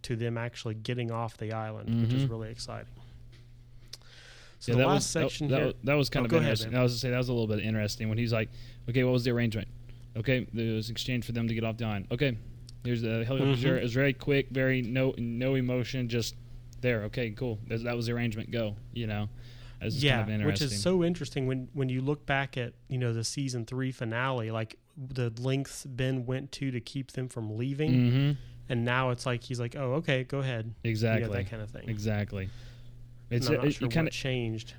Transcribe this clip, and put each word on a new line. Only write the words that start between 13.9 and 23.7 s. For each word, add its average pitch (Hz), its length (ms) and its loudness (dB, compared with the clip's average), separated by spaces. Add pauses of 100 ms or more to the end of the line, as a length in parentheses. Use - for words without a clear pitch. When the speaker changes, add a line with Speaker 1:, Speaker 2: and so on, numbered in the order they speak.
Speaker 2:
very 139 200 4
quick, 139 360 2
very 131 320 2
no, 131 360 2
no 120 380 0
emotion, 127 540 0
just 117 260 0 (460)
there. 120 220 4
"Okay, 113 280 -2
cool. 110 260 -2 (100)
That, 113 180 -2
that 120 100 0
was 113 120 0
the 120 60 0
arrangement. 120 380 -2
Go." 110 240 0 (160)
You 117 160 -4
know, 104 220 -2 (500)
it's 113 240 -2
Speaker 1:
Yeah, 127 220 4
Speaker 2:
kind 107 160 0
of - 60 2
Speaker 1:
which - 80 4
is 131 180 0
Speaker 2:
interesting. 101 60 -2
Speaker 1:
so 180 260 4
interesting 147 420 0
when, 131 260 -2
when 135 140 0
you 127 140 0
look 147 240 -2
back 135 320 0
at, 120 160 -4 (160)
you 131 80 -2
know, 120 160 2
the 113 100 0
season 127 420 -2
three 131 280 -2